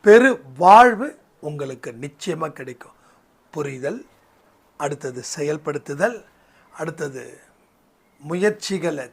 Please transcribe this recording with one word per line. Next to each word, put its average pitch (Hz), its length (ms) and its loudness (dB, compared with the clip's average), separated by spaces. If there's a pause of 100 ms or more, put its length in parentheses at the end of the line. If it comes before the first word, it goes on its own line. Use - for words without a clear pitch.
பெரு 233 300 8 (260)
வாழ்வு 214 520 6 (320)
உங்களுக்கு 143 580 -12
நிச்சயமா 151 520 -8
கிடைக்கும். 131 440 -18 (580)
புரிதல், 139 480 -8 (800)
அடுத்தது 139 460 -8
செயல்படுத்துதல், 151 920 -6 (560)
அடுத்தது 156 500 -10 (1000)
முயற்சிகளை 175 920 -4